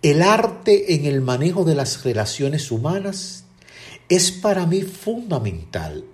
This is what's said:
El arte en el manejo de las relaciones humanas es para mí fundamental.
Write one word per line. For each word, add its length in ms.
El 220
arte 720
en 100
el 160
manejo 420
de 120
las 280
relaciones 680
humanas 760
es 220
para 340
mí 160
fundamental. 1200